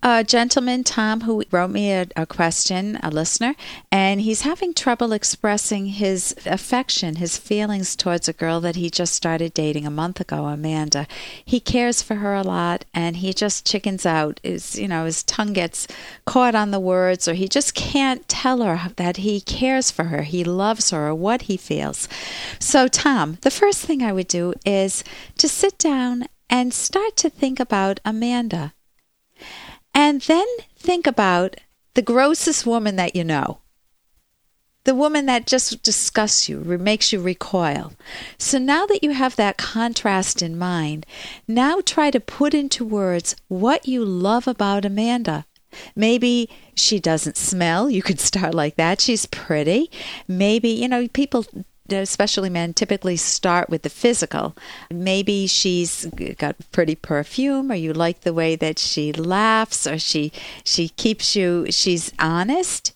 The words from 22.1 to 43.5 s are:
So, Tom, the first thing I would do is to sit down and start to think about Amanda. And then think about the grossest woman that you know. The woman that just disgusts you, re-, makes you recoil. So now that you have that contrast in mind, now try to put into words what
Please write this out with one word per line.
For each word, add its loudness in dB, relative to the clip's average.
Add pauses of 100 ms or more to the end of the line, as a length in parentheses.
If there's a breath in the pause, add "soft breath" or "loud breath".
So, 4
Tom, 2
the 4
first 2
thing 0
I 2
would -2
do 0 (100)
is 2 (360 loud breath)
to 4
sit 2
down 0 (200)
and 2
start -2
to 2
think -2
about 0
Amanda. -2 (1200 loud breath)
And 4
then 4 (300)
think 0
about 2 (380)
the 4
grossest 2
woman 0
that -2
you 0
know. -2 (1300)
The 4
woman 2
that 0
just 0
disgusts 0
you, -6
re-, -2
makes 0
you 0
recoil. -2 (420 loud breath)
So 0
now 2
that 2
you 2
have 0
that 2
contrast 0
in -2
mind, -2 (440 loud breath)
now 4
try 2
to 4
put 0
into 0
words 0 (140)
what 0